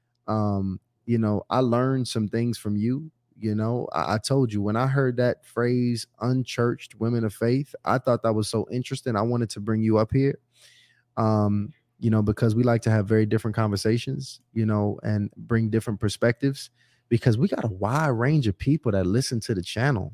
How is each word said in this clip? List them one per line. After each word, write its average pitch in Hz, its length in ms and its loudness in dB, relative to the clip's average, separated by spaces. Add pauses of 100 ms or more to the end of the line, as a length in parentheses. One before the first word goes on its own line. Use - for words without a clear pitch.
(280)
Um, 101 500 -2 (280)
you 117 100 2
know, 107 320 0
I 123 120 0
learned 127 460 2
some 107 220 -2
things 117 300 -2
from 104 180 -4
you. 131 340 -2 (280)
You 107 160 -2
know, 110 400 -2
I, 82 220 0
I - 20 -2
told 135 340 0
you 104 80 -2
when 104 160 -2
I 127 100 2
heard 135 300 0
that 123 260 0
phrase, 120 640 -2 (140)
unchurched 120 760 -2
women 113 280 0
of 107 80 -2
faith, 127 420 -2 (120)
I 107 100 2
thought 123 280 0
that 113 100 2
was 107 120 0
so 110 240 -4
interesting. 123 460 -4
I 101 60 0
wanted 120 280 0
to - 100 -10
bring 110 200 -2
you 110 160 2
up 110 160 2
here. 135 260 2 (760)
Um, 104 560 2 (300)
you 117 60 0
know, 110 140 4
because 107 320 2
we 120 80 2
like 117 180 2
to 113 100 0
have 110 160 2
very 110 200 4
different 110 280 -2
conversations, 117 840 -2 (140)
you 113 100 0
know, 104 380 0
and 104 340 -2
bring 113 320 0
different 107 320 -2
perspectives, 127 720 -2 (400)
because 113 260 4
we 139 100 2
got - 160 -4
a 117 60 -2
wide 110 400 0
range 127 380 2
of 98 100 0
people 143 360 0
that 95 120 2
listen 117 360 0
to 113 140 -4
the 92 60 -2
channel. 110 540 -2